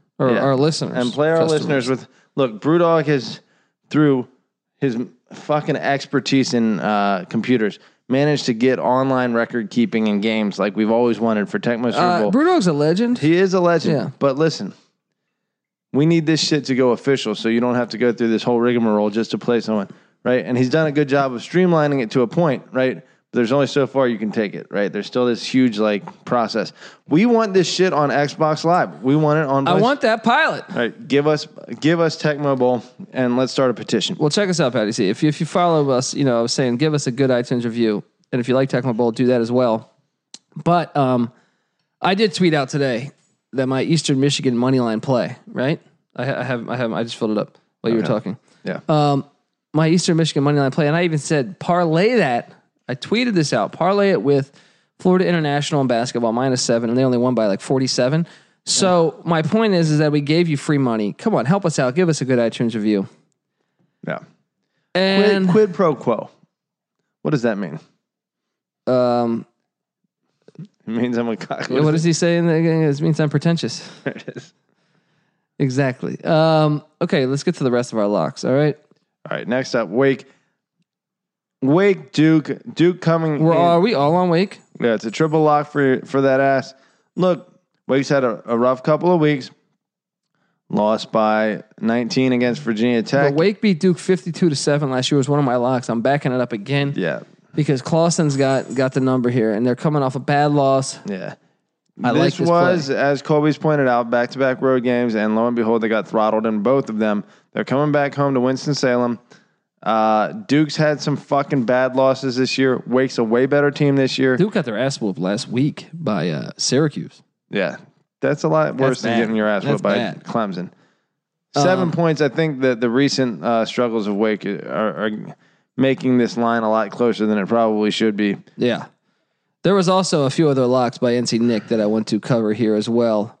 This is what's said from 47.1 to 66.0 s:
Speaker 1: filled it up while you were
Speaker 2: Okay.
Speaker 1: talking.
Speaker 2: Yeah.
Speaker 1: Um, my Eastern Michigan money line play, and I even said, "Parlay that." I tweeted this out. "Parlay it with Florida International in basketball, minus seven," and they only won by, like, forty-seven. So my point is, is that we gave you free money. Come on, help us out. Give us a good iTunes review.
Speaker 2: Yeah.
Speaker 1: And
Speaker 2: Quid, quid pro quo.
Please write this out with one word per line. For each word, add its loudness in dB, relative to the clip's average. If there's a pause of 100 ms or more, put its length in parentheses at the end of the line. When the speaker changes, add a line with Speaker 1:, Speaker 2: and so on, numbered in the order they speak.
Speaker 1:
filled -2
it 0
up -6 (240)
while -2
you 2
were 0
Speaker 2:
Okay. 0
Speaker 1:
talking. -6 (260)
Speaker 2:
Yeah. -6 (100)
Speaker 1:
Um, 2 (480)
my 2
Eastern 2
Michigan 0
money 2
line 2
play, 0
and 0
I 0
even -2
said, -2
"Parlay 2
that." 0 (360)
I -6
tweeted -2
this 0
out. 0
"Parlay 2
it 2
with 2 (480)
Florida 4
International 0
in 2
basketball, 0
minus 0
seven," 0
and 0
they 2
only 2
won 2
by, 2
like, -2
forty-seven. 0 (380)
So 0
my 2
point 2
is, 2
is 2
that 2
we 2
gave 2
you 0
free -2
money. 0
Come -4
on, 0
help 0
us -2
out. 0
Give 2
us 0
a -6
good 2
iTunes 0
review. 0 (1000)
Speaker 2:
Yeah. -6 (760)
Speaker 1:
And 2
Speaker 2:
Quid, 4
quid -10
pro 2
quo. -4 (920)